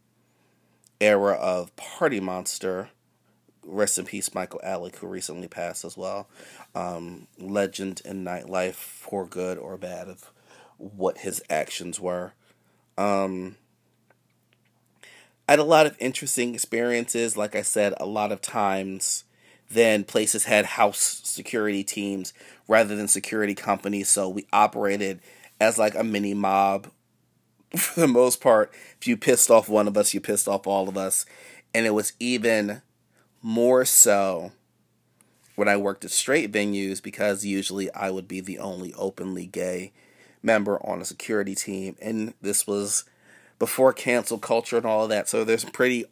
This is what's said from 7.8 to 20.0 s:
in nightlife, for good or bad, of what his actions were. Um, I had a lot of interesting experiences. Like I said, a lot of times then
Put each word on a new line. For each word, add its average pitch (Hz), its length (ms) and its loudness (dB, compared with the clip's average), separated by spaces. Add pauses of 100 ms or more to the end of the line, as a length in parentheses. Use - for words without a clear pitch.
in 95 200 -10
nightlife, 90 500 -4
for - 520 -10
good 90 320 -8
or 85 200 -12
bad, 90 320 -12
of - 220 -20 (460)
what 95 420 -4
his 92 300 -8
actions 85 500 -4
were. 90 340 -6 (640)
Um, 95 580 -2 (1900)
I 139 60 6
had 147 60 8
a 151 40 4
lot 156 220 8
of 147 140 -2
interesting 120 540 -2
experiences. 117 840 -2
Like - 180 -2
I 104 60 -2
said, 101 400 0
a 82 40 -6
lot 104 280 -2
of 95 80 -8
times 95 800 -2 (460)
then 110 340 4